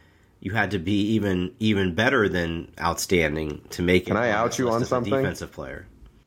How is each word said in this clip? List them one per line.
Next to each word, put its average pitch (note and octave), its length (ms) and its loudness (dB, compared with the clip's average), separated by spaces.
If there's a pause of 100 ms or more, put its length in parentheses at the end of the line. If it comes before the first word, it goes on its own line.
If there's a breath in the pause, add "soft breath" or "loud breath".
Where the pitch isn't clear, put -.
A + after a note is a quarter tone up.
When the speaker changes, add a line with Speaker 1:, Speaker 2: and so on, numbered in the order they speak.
(420 soft breath)
Speaker 1:
you F#2+ 100 -8
had G2+ 200 0
to G2+ 80 -2
be G2+ 340 0
even, F#2 460 0
even G2 360 2
better A2+ 340 4
than E2+ 500 -2
outstanding D#2 840 0 (100)
to - 100 -8
make F2+ 220 4
it - 40 -8
Speaker 2:
Can G2 100 0
I A#2 120 0
Speaker 1:
on G#2 60 0
Speaker 2:
out A#2 160 0
Speaker 1:
this - 80 -4
Speaker 2:
you C3 60 0
Speaker 1:
list A2+ 100 2
Speaker 2:
on A#2+ 60 0
Speaker 1:
as B2 60 -2
a - 20 -14
Speaker 2:
something? A#2+ 240 0
Speaker 1:
defensive F#2 380 -4
player. C#2+ 360 -12 (400)